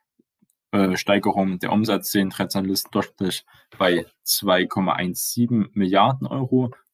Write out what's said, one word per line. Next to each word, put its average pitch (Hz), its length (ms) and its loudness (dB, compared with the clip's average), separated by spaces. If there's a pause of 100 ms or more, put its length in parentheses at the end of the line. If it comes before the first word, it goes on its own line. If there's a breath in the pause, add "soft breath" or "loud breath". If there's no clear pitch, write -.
(720)
äh, 98 240 2
Steigerung. 95 640 0
Der - 120 -4
Umsatz 107 400 0
sehen 98 180 2
dreizehn 98 300 -4
Analysten 95 320 -4
durchschnittlich - 540 -4 (320 soft breath)
bei 87 280 2 (180)
zwei 92 420 0
Komma 90 280 -2
eins - 380 -4
sieben 117 420 0
Milliarden 101 520 2
Euro 127 460 0 (220 loud breath)